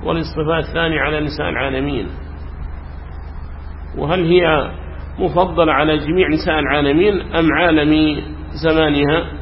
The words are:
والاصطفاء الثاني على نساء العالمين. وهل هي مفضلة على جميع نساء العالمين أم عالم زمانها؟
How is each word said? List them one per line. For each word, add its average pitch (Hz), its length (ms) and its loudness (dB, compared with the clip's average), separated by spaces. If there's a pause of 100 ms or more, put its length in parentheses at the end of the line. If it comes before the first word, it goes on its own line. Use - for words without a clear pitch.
والاصطفاء 160 540 -2
الثاني 160 400 -2
على 151 220 0
نساء 151 280 -4
العالمين. 135 600 -2 (1900)
وهل 160 280 0
هي 160 440 4 (480)
مفضلة 170 540 2
على 151 260 4
جميع 156 300 2
نساء 156 300 0
العالمين 147 640 2
أم 165 320 2
عالم 156 720 4 (420)
زمانها؟ 156 640 2 (120)